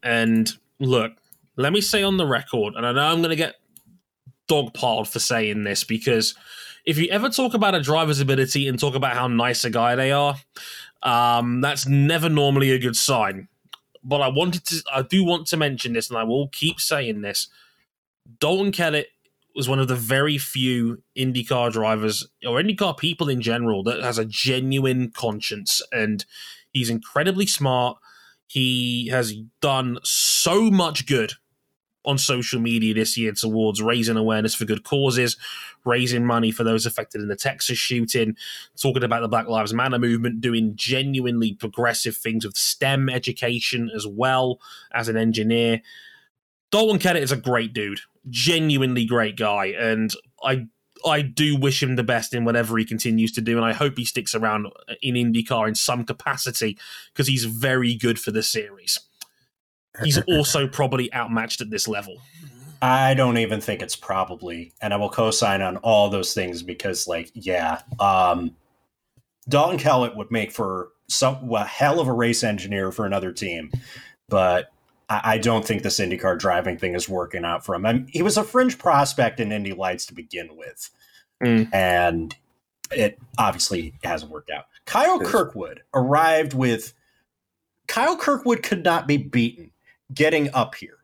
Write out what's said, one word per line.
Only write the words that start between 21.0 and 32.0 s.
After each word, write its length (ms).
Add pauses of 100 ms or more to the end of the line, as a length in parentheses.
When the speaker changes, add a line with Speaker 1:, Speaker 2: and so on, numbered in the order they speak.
Speaker 1:
IndyCar 540
drivers, 560 (180)
or 160
IndyCar 360
people 320
in 120
general, 420
that 200
has 160
a 60
genuine 840
conscience, 720 (100)
and 320 (480)
he's 180
incredibly 580
smart. 500 (480)
He 640
has 260 (280)
done 420
so 680
much 380
good 260 (680)